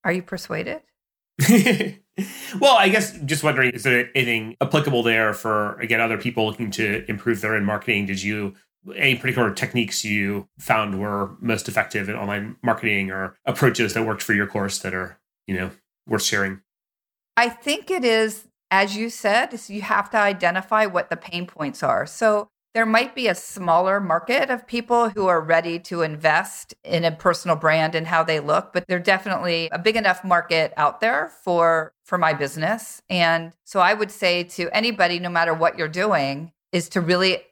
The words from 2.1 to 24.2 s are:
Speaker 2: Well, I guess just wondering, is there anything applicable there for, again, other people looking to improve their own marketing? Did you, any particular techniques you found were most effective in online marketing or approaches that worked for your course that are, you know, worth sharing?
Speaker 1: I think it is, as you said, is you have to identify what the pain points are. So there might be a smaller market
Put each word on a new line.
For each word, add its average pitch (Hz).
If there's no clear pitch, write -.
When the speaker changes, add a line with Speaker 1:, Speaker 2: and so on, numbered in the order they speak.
Speaker 2:
Well, 269
I 196
guess 202
just 147
wondering, 131
is 110
there 123
anything 117
applicable 139
there 110
for, 104
again, 113
other 113
people 117
looking 107
to 107
improve 104
their 107
own 104
marketing? 104
Did 95
you, 104
any 131
particular 120
techniques 113
you 101
found 107
were 101
most 117
effective 104
in 107
online 101
marketing 104
or 95
approaches 120
that 113
worked 107
for -
your 101
course 98
that 95
are, 92
you 95
know, 92
worth 107
sharing? 98
Speaker 1:
I 240
think 294
it 254
is, 220
as 196
you 226
said, 226
is -
you 202
have 202
to 220
identify 196
what 175
the 165
pain 175
points 143
are. 131
So 214
there 226
might 233
be 247
a 180
smaller 185
market 190